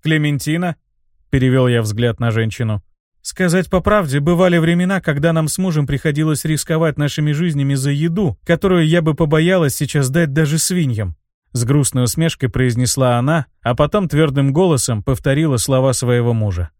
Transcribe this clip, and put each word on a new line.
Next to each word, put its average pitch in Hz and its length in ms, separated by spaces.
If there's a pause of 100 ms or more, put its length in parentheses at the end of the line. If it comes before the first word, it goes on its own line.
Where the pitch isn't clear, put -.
«Клементина?» — 156 760 (520)
перевёл 131 380
я 120 140
взгляд 110 400
на 117 100
женщину. 110 520 (380)
«Сказать 180 480
по 185 120
правде, 165 400
бывали 175 360
времена, 175 440
когда 156 320
нам 160 160
с - 80
мужем 165 280
приходилось 151 600
рисковать 156 520
нашими 147 360
жизнями 143 400
за 139 180
еду, 165 540
которую 170 420
я 170 140
бы 156 120
побоялась 160 600
сейчас 139 340
дать 156 220
даже 156 260
свиньям», — 123 600 (340)
с 120 140
грустной 127 400
усмешкой 156 420
произнесла 123 680
она, 139 300 (140)
а 120 140
потом 170 320
твёрдым 139 460
голосом 135 500
повторила 139 540
слова 131 340
своего 120 420
мужа. 98 360 (100)